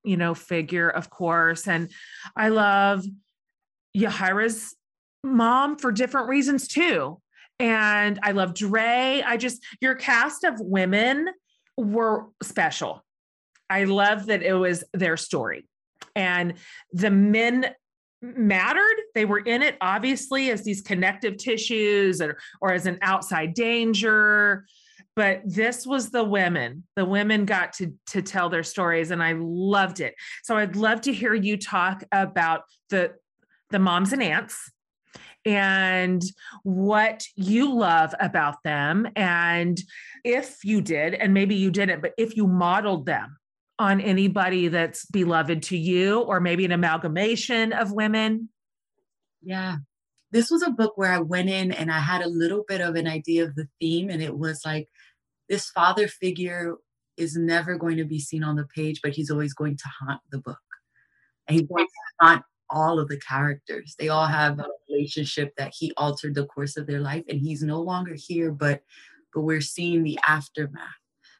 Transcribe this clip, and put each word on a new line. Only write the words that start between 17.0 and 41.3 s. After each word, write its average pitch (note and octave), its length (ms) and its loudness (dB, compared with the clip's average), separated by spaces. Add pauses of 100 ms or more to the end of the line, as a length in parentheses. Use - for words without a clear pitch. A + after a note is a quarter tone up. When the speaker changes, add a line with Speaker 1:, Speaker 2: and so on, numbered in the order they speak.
Speaker 1:
men A3+ 560 4 (540)
mattered. B3 760 2 (200)
They G#3+ 100 2
were G#3 140 2
in A#3 220 0
it, D4 200 2
obviously, B3+ 680 0
as G#3+ 120 -4
these G3+ 180 -4
connective G3 560 -2
tissues G#3 840 0
or, D3+ 160 -4 (240)
or F#3+ 120 2
as F3+ 120 -2
an F3+ 160 -2
outside E3+ 520 0
danger. G#3+ 1120 2 (500)
But G3 300 2
this A3 400 -2
was B3+ 240 -2
the A#3+ 140 0
women. F3 600 -2 (120)
The F#3+ 100 0
women G#3 400 2
got F#3+ 280 -2
to, E3+ 200 -8 (140)
to G3 140 -4
tell F#3 280 -2
their E3+ 140 -2
stories, E3 480 -2
and E3+ 120 -2
I E3 140 0
loved F3+ 640 0
it. C3 160 -6 (280)
So A3+ 140 -2
I'd G3 180 -2
love A3 260 2
to C#4 120 -2
hear A3 200 0
you G#3 240 0
talk F#3+ 540 -2
about F#3 520 0 (260)
the, F3+ 240 0 (560)
the G3+ 100 0
moms F#3+ 340 2
and C4+ 100 0
aunts - 480 -4 (720)
and F#3+ 760 2 (420)
what G#3+ 600 2 (120)
you A3+ 380 2
love E3 460 4
about D3+ 440 0
them. D#3 520 0
And F3 640 0 (420)
if B3 400 -2
you G3+ 180 2
did, D#3+ 340 -2
and G3 180 2